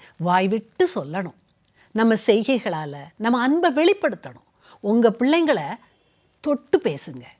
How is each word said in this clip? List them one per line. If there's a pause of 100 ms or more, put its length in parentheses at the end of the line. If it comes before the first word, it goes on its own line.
(180)
வாய்
விட்டு
சொல்லணும். (560)
நம்ம (140)
செய்கைகளால (200)
நம்ம
அன்பை
வெளிப்படுத்தணும். (340)
உங்க
பிள்ளைங்களை (720)
தொட்டு
பேசுங்க, (160)